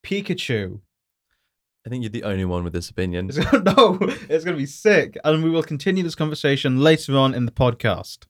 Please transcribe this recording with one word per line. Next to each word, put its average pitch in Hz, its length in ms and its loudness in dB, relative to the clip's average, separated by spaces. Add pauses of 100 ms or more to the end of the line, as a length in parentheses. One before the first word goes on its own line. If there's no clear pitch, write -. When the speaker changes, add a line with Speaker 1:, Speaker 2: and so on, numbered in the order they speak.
Speaker 1:
Pikachu." 117 760 -4 (1040)
Speaker 2:
I 113 40 -10
think 127 120 -4
you're 110 80 -4
the 113 140 -6
only 95 220 0
one 87 180 -2
with 82 80 -4
this 85 160 -6
opinion. 92 400 -4
Speaker 1:
It's 139 100 -4
gonna, 247 240 2
<laughs> 190 140 2
no, 202 220 6 (320)
it's 160 160 2
gonna 170 100 -2
be 139 80 -4
sick, 147 580 0
and 160 220 2
we 165 60 2
will 165 120 0
continue 185 400 -2
this 165 120 -4
conversation 143 680 0
later 151 380 2
on 135 160 2
in 123 100 -2
the 117 80 -4
podcast. 117 760 -2